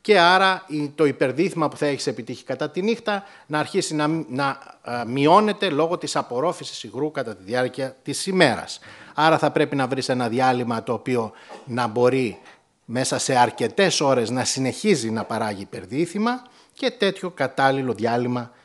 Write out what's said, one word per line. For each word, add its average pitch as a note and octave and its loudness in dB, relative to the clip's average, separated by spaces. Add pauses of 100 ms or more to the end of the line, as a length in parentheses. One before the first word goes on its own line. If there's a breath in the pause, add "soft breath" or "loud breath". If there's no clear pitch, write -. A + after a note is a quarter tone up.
και G#3 6
άρα F#3 6
η, D3 -4
το D#3 0
υπερδίθυμα C#3+ 0
που B2+ -12
θα D3+ -2
έχεις C#3 -4
επιτύχει A#2+ -8
κατά C#3+ -4
τη F#3 -6
νύχτα G#3+ -2 (220 loud breath)
να D3+ -2
αρχίσει D#3 -2
να, D3+ 0 (220)
να, C3+ -6
ε, A#2+ -6
μειώνεται F#3 4
λόγω E3 0
της D#3 -6
απορρόφησης C#3 -4
υγρού B2+ -6
κατά A#2 -6
τη F2+ -20
διάρκεια B2+ -4
της - -8
ημέρας. D#3+ 2 (340 loud breath)
Άρα D#3 4
θα D3 2
πρέπει D3 0
να C3+ 0
βρεις B2+ -4
ένα B2 -2
διάλειμμα A#2+ 0
το B2+ -4
οποίο A2+ -2 (320 loud breath)
να A#2+ -2
μπορεί B2 2 (460 loud breath)
μέσα B2+ -2
σε C3 0
αρκετές B2 2
ώρες B2+ 2
να B2 -2
συνεχίζει C3 0
να A2 -4
παράγει G#2+ -6
υπερδίθυμα E3+ -4 (300 soft breath)
και - -4
τέτοιο F#3+ -2
κατάλληλο C3+ 0
διάλειμμα A#2+ -2 (140 soft breath)